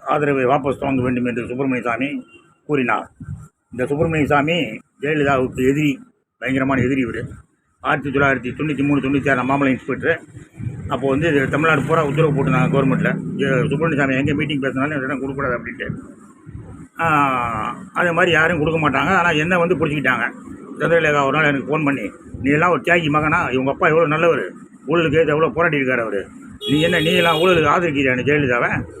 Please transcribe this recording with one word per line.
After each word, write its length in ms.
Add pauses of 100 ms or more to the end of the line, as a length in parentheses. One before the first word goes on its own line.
ஆதரவை 440
வாபஸ் 340
வாங்க 240
வேண்டும் 220
என்று 220
சுப்பிரமணிய 360
சாமி 440 (400)
கூறினார். 440 (600)
இந்த 160
சுப்பிரமணிய 400
சாமி 540 (200)
ஜெயலலிதாவுக்கு 680
எதிரி, 340 (360)
பயங்கரமான 440
எதிரி 220
இவரு. 220 (540)
ஆயிரத்தி 300
தொள்ளாயிரத்தி 420
தொண்ணூத்தி 340
மூணு 140
தொண்ணூத்தி 300
ஆறு 140
மாமலை 280
இன்ஸ்பெக்டர். 480 (680)
அப்போ 200
வந்து 200
இது 200
தமிழ்நாடு 380
பூரா 200
உத்தரவு 260
போட்டுருந்தாங்க 400
கவர்மெண்ட்டில். 460 (180)
ஜெ-, 240
சுப்பிரமணிய 400
சாமி 160
எங்கே 160
மீட்டிங் 280
பேசினாலும் 360
இவரிடம் 240
கொடுக்கக்கூடாது 380
அப்படின்ட்டு. 380 (1040)
ஆ, 760 (180)
அதே 160
மாதிரி 220
யாரும் 260
கொடுக்க 320
மாட்டாங்க. 260
ஆனா 140
என்னை 280
வந்து 180
பிடிச்சிக்கிட்டாங்க. 540 (480)
சந்திரலேகா 440
ஒரு 100
நாள் 120
எனக்கு 340
ஃபோன் 60
பண்ணி, 260 (320)
"நீ 80
எல்லாம் 200
ஒரு 100
தியாகி 280
மகனா? 400
இவங்க 220
அப்பா 180
எவ்வளோ 180
நல்லவர், 460 (340)
ஊழலுக்கு 260
எதிர்த்து 200
எவ்வளோ 180
போராடி 280
இருக்காரு 220
அவரு. 280 (420)
நீ 100
என்ன, 180
நீ 160
எல்லாம் 220
ஊழலுக்கு 400
ஆதரிக்கிறியான்னு 460
ஜெயலலிதாவை 640 (140)